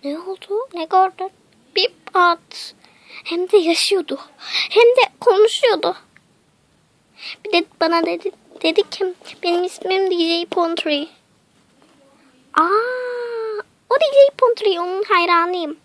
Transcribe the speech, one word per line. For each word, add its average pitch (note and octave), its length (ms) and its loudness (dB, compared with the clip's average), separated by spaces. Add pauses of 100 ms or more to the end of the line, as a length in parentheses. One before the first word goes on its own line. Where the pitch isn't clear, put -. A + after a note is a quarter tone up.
Ne C#4+ 160 -8
oldu? G4 540 -6
Ne E4+ 100 -6
gördün? F#4 480 0 (440)
Bir - 160 0 (220)
at. - 640 0 (480)
Hem F4+ 260 -4
de G#4+ 80 4
yaşıyordu. E4 640 0 (500)
Hem A4+ 140 4
de B4 180 6 (180)
konuşuyordu. G#4 760 2 (1500)
Bir G#4+ 60 -8
de E4+ 140 0 (160)
bana E4 240 0
dedi, E4+ 260 -6 (300)
dedi E4 280 0
ki, F#4 240 -6 (300)
"Benim F4 200 0
ismim F#4+ 480 -2
D F4+ 40 -2
J E4+ 300 -2
Pontry." E4 600 -4 (1500)
Aa, D#4 100 4 (1300)
o - 60 2
D D#5+ 100 2
J C#5 320 6
Pontry, G#4+ 420 2
onun F#4 240 -4
hayranıyım. F4 800 0